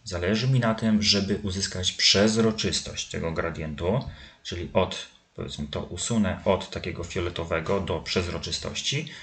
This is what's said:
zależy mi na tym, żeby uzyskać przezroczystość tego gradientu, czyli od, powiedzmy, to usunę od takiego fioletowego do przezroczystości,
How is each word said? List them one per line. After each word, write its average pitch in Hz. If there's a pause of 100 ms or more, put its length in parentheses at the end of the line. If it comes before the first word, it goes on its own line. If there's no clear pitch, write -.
zależy 101
mi 131
na 113
tym, 110
żeby 101
uzyskać 92
przezroczystość 107
tego 82
gradientu, 82 (380)
czyli 87
od, - (280)
powiedzmy, 73
to -
usunę 92
od 92
takiego 85
fioletowego 85
do 85
przezroczystości, 87 (140)